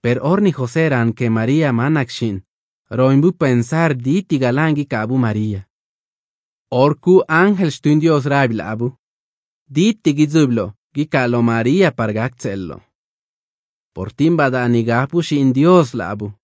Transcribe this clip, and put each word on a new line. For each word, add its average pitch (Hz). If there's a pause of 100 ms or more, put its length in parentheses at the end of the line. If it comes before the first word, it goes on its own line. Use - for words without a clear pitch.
Per 120
orni 185
José 143
ran 117
ke 120
María 131
manakshin, 117 (480)
roimbu 135
pensar 147
diti 143
galangi 143
ka 110
abu 120
María. 107 (1040)
Orku 151
ángel 180
shtun 147
Dios 151
rab 139
labu. 110 (720)
Diti 160
gizublo, 143 (200)
gikalo 123
María 120
pargakzello. 104 (1120)
Portin 135
bada 127
ni 117
gapu 131
shin 139
Dios 156
labu. 104 (100)